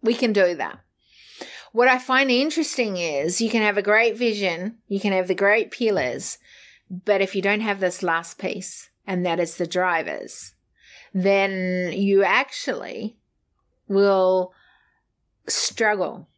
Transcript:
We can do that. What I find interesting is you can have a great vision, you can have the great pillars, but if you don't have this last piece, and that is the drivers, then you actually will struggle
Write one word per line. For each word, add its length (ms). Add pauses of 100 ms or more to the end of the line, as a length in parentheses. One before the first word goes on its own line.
We 140
can 180
do 220
that. 240 (920)
What 140
I 120
find 320
interesting 680
is 420
you 120
can 100
have 160
a 60
great 340
vision, 720
you 120
can 140
have 140
the 80
great 340
pillars, 720 (680)
but 160
if 140
you 60
don't 200
have 180
this 240
last 340
piece, 540 (160)
and 180
that 140
is 160
the 100
drivers, 880 (580)
then 800
you 320
actually 920 (680)
will 680 (960)
struggle 800 (100)